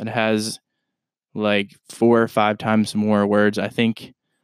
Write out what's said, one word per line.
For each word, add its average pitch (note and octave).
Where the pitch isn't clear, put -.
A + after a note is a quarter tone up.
It A2
has, A2
like, G#2
four A#2
or A2+
five G#2+
times A2
more G#2+
words. G#2
I G2+
think -